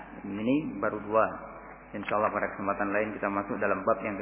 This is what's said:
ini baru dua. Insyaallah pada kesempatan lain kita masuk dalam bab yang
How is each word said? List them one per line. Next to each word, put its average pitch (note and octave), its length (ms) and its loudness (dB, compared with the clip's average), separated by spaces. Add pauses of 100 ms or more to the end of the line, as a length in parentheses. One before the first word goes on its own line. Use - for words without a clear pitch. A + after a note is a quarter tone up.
(240)
ini A2 560 0
baru G#2+ 240 0
dua. G#2 220 6 (680)
Insyaallah G#2 400 2
pada G2+ 220 2
kesempatan G2+ 340 0
lain G#2+ 240 2
kita G2+ 160 0
masuk G2+ 300 -2
dalam G2 260 2
bab A2+ 160 4
yang G#2+ 200 -4